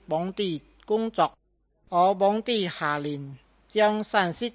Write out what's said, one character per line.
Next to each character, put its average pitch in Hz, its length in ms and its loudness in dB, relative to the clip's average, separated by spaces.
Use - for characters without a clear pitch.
皇 170 240 -2
帝 180 280 -4
工 226 260 0
作， 165 200 0
而 185 280 4
皇 202 280 2
帝 214 240 0
下 147 300 -2
令 143 400 -8
将 214 340 2
三 185 300 0
十 233 220 -4